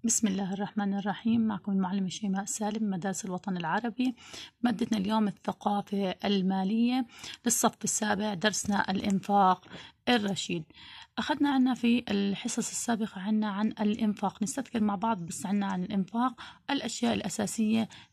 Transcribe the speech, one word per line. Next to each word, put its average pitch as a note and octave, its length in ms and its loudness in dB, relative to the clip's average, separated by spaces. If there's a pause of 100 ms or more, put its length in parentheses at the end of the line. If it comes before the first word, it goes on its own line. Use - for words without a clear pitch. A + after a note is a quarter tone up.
بسم A3 220 2
الله F#3+ 280 -2
الرحمن G3+ 400 -2
الرحيم. G#3 460 0
معكم G#3+ 320 0
المعلمة F#3+ 360 0
شيماء G3 360 -2
سالم، G#3+ 460 -2
مدارس F#3 340 -2
الوطن F#3 320 -4
العربي. A3 580 -2 (480)
مادتنا A3+ 360 0
اليوم G#3+ 300 2
الثقافة G3+ 840 -2 (100)
المالية G3+ 840 2 (380)
للصف - 400 2
السابع، G#3 500 -2
درسنا G3+ 560 0
الإنفاق G3 760 4 (440)
الرشيد. G3 560 0 (540)
أخذنا C#4+ 320 2
عنا C4 240 4
في A#3 340 2
الحصص G3+ 600 0
السابقة A3 500 -2
عنا G#3+ 300 0
عن G3+ 160 0
الإنفاق، G#3 760 0
نستذكر A#3 380 -2
مع G#3 140 2
بعض A3 240 0
بس E3+ 280 -8
عنا G3+ 200 0
عن F#3 180 -2
الإنفاق A#3 560 0 (300)
الأشياء A#3 440 0
الأساسية G#3+ 760 0 (240)